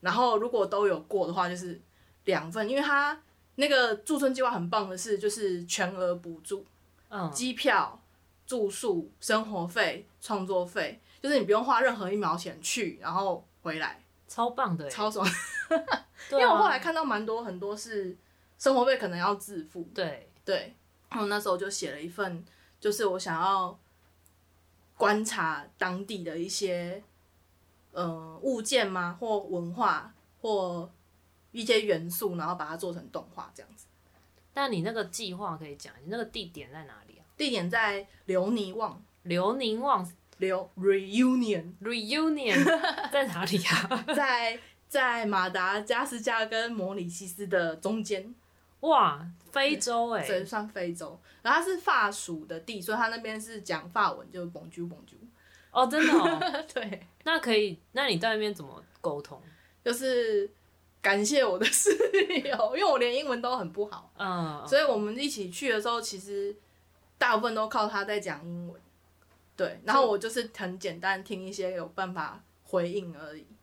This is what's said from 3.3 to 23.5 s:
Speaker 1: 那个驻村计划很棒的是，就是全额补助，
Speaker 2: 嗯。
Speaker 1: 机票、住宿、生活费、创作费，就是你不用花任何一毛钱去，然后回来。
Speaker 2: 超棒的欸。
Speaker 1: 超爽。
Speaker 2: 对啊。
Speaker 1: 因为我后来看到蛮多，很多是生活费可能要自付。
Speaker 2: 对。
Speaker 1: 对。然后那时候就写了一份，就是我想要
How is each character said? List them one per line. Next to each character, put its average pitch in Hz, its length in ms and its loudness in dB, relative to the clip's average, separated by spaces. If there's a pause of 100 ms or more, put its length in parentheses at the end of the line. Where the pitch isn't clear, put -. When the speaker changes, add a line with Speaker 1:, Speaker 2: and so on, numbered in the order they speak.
Speaker 1:
那 285 120 2
个 247 280 4
驻 302 220 -2
村 262 140 4
计 262 100 0
划 247 80 4
很 175 200 -2
棒 208 180 0
的 185 80 -8
是， 202 220 0
就 208 100 2
是 196 360 -2
全 185 300 -2
额 180 200 0
补 170 300 -12
助， 196 200 -8 (440)
Speaker 2:
嗯。 185 240 -4
Speaker 1:
机 247 200 -2
票、 208 480 2 (460)
住 220 240 0
宿、 190 400 -2 (100)
生 220 300 0
活 175 160 -4
费、 175 400 -2 (140)
创 196 260 -4
作 180 200 0
费， 175 340 -4 (220)
就 269 60 -2
是 285 100 4
你 214 60 2
不 180 80 4
用 220 120 4
花 247 160 4
任 254 140 4
何 196 180 -4
一 208 40 0
毛 175 200 0
钱 175 240 -10
去， 208 400 -4
然 165 120 -6
后 190 340 -2 (160)
回 160 160 -6
来。 - 240 -6 (260)
Speaker 2:
超 240 220 -2
棒 240 260 -2
的 156 80 -6
欸。 139 60 -8
Speaker 1:
超 214 200 -2
爽。 202 160 -2 (420)
Speaker 2:
对 330 100 4
啊。 - 260 -2 (280)
Speaker 1:
因 554 60 6
为 494 80 8
我 349 100 8
后 403 120 8
来 277 100 2
看 330 140 -2
到 320 120 0
蛮 220 200 0
多， 226 180 -4
很 190 160 -8
多 202 180 -4
是 208 380 -6 (440)
生 269 160 4
活 247 100 6
费 262 140 4
可 208 100 -2
能 175 100 -4
要 190 180 2
自 202 280 -10
付。 170 300 -12
Speaker 2:
对。 151 340 -6 (160)
Speaker 1:
对。 143 300 -2 (340)
然 240 120 -6
后 208 60 -2
那 208 120 0
时 208 100 -2
候 180 80 2
就 196 140 -4
写 160 220 -6
了 147 100 -10
一 165 60 -8
份， 175 360 -6 (360)
就 214 100 0
是 208 160 2
我 185 120 2
想 175 220 -2
要 185 380 2 (1160)